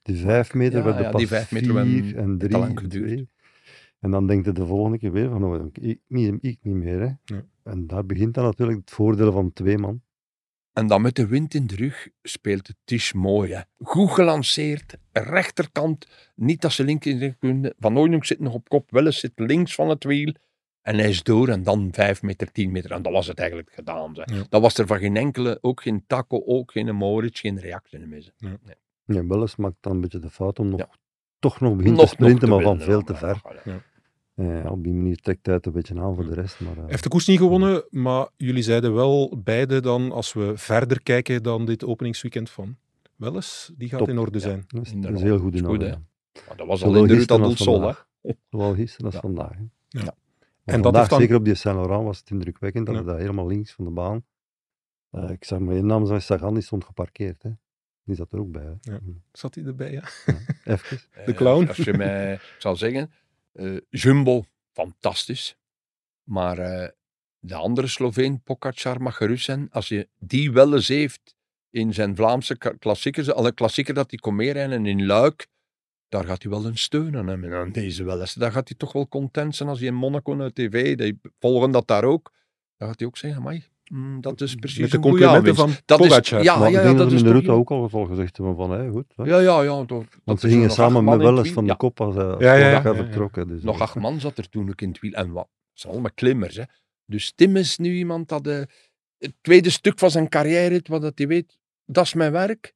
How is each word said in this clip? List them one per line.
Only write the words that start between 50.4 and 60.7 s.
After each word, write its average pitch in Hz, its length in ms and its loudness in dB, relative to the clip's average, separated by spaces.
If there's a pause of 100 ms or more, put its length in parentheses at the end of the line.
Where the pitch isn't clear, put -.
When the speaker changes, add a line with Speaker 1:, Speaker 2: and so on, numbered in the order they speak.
Speaker 3:
En 117 80 2
dat - 20 2
Speaker 1:
vandaag, 120 120 6
Speaker 3:
heeft 117 140 6
dan 143 100 6
Speaker 1:
zeker 117 160 6
op 110 100 4
die 104 100 4
Saint-Laurent, 95 480 -2
was 104 160 -6
het - 100 -20
indrukwekkend 98 560 -6
dat 113 100 -6
Speaker 3:
Ja. 110 60 -6
Speaker 1:
hij 87 100 -6
daar 82 80 -6
helemaal 98 280 -6
links 101 240 -6
van - 140 -10
de 85 60 -8
baan. 92 320 -6 (880)
Eh, 87 200 -10
ik 90 160 -12
zag 95 140 -6
maar 92 160 -4
één 95 100 -2
naam, 104 340 0
Sagan, 95 340 -4
die 107 100 -4
stond 98 200 -8
geparkeerd, 90 600 -12
hè. 110 60 -10 (540)
Die 98 120 -8
zat 85 180 -14
er 98 60 -8
ook 98 120 -10
bij, 78 120 -14
hè. 87 280 -16
Speaker 3:
Ja. 101 80 -12 (320)
Zat - 240 -16
hij 160 80 -16
erbij, 139 280 -12
ja? 139 120 -12 (220)
Speaker 1:
Ja, - 80 0 (400)